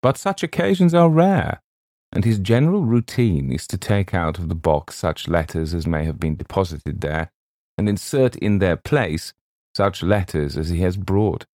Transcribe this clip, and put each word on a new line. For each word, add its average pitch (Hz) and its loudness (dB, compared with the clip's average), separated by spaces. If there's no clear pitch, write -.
But 135 2
such - -4
occasions 175 2
are 170 6
rare, 165 2
and 98 0
his 110 2
general 139 2
routine 110 2
is - -6
to 104 -8
take 101 0
out 82 -2
of 85 -6
the 85 -2
box 78 0
such - -4
letters 80 -2
as 82 -4
may 80 0
have 78 -4
been 80 -2
deposited 85 -6
there, 80 -4
and 104 0
insert 127 0
in 101 0
their 90 2
place 95 -4
such 101 0
letters 87 -2
as 78 -4
he 85 -2
has 92 0
brought. 98 -2